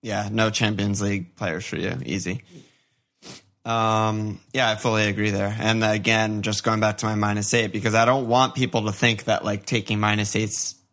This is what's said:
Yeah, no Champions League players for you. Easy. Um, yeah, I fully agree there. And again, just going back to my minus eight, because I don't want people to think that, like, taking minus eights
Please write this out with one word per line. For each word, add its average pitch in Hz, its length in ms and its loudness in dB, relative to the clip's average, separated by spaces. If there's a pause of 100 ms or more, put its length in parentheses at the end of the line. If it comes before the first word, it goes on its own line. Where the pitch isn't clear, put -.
Yeah, 104 300 -4
no 110 180 2
Champions 101 520 0
League 98 340 -4
players 92 300 -6
for - 120 -8
you. 92 160 -4 (120)
Easy. 95 360 -4 (1200)
Um, 110 720 0 (140)
yeah, 127 180 2
I 107 40 0
fully 107 320 2
agree 104 240 0
there. 101 260 -2
And 113 260 2
again, 107 580 2
just 104 220 -2
going 110 180 2
back 107 160 2
to - 80 -6
my 110 100 0
minus 104 380 0
eight, 113 180 2
because 107 240 0
I 113 100 6
don't 127 220 2
want 123 280 4
people 113 300 0
to 107 60 -2
think 110 340 0
that, 110 200 0
like, 104 200 -4
taking 107 340 -2
minus 104 360 0
eights 107 400 -4 (180)